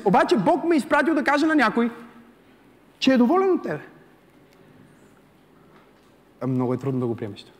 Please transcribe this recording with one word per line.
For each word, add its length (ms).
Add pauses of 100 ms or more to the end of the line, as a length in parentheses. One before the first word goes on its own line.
обаче 320
Бог 260
ме 120
е 20
изпратил 360
да 100
кажа 220
на 100
някой, 360 (1080)
че 140
е 40
доволен 340
от 120
тебе. 160 (2500)
А 60
много 260
е 40
трудно 220
да 80
го 80
приемеш 280
това. 160